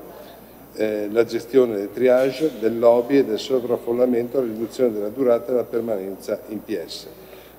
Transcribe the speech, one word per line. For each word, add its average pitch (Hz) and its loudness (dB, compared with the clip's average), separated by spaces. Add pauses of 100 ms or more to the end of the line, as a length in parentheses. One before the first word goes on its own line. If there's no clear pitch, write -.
(720)
eh, 107 -2
la 117 4
gestione 117 2
del 101 -4
triage, 127 2
del 113 0
lobby 123 4
e 127 4
del 107 -4
sovraffollamento, 120 0
la 127 0
riduzione 113 -2
della 104 -4
durata 120 0
della 117 0
permanenza 104 -4
in 107 -8
P 104 -4
S. - -14 (520)